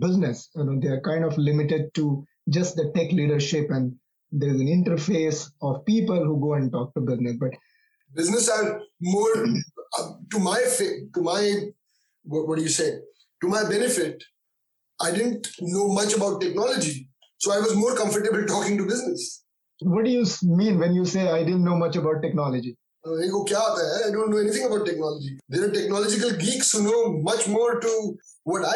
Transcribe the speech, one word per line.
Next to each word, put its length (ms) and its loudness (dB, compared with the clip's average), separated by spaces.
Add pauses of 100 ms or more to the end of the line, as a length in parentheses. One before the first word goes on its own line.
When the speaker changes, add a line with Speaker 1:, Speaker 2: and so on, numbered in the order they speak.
Speaker 1:
business?" 500 0
You 140 -2
know, 160 0
they 100 2
are 140 -4
kind 200 0
of 80 -2 (120)
limited 400 2 (100)
to 60 2 (520)
just 240 0
the 140 2
tech 240 0
leadership, 580 2
and 160 0 (380)
there's 340 2
an 120 2
interface 680 2 (180)
of 240 -2
people 440 2
who 180 0
go 120 2
and 120 0
talk 220 -4
to 80 -4 (100)
business. 340 -2
But 60 -2 (640)
Speaker 2:
Business 340 0
are 320 -2 (200)
more, 340 2 (640)
uh, 100 -8 (220)
to 80 -2
my 200 0 (140)
fa-, 260 -2 (160)
to 60 -2
my, 200 0 (840)
what, 240 -4
what 100 -2
do 60 -2
you 60 -2
say? 200 0 (520)
To 60 -2
my 220 2
benefit, 540 -2 (760)
I 100 -2
didn't 360 -2 (120)
know 280 0
much 300 2
about 220 0
technology. 680 -2 (300)
So 120 0
I 80 2
was 160 2
more 200 2
comfortable 500 0
talking 320 0
to 80 0
business. 580 -4 (380)
Speaker 1:
What 240 2
do 60 2
you 100 2
s-, 220 -2
mean 340 4
when 160 2
you 200 2
say, 140 0
"I 160 2
didn't 200 2
know 120 2
much 260 0
about 200 0
technology"? 560 -2 (280)
Speaker 2:
Uh, 180 -4
"ये 60 0
को 200 -2
क्या 100 0
आता 280 0
है? 200 -2
I 100 0
don't 120 0
know 160 2
anything 220 0
about 180 0
technology." 460 -4 (180)
There 180 0
are 120 -2
technological 640 0
geeks 300 0
who 100 2
know 160 4 (320)
much 160 0
more 400 2
to 60 0 (500)
what 300 -2
I 20 2